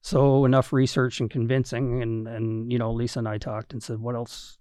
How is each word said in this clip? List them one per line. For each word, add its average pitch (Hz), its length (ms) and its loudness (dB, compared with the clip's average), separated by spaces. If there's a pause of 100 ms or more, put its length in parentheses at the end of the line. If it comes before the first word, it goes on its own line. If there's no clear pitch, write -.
So 135 420 4
enough 131 300 4
research 131 460 2
and 113 100 -2
convincing, 123 720 0
and, 113 260 -4
and, 113 440 -4
you 120 80 0
know, 113 120 0
Lisa 117 280 -2
and 113 80 -2
I 107 100 -4
talked 107 360 -8
and 120 100 -10
said, 113 160 -8
"What 120 160 -6
else - 460 -12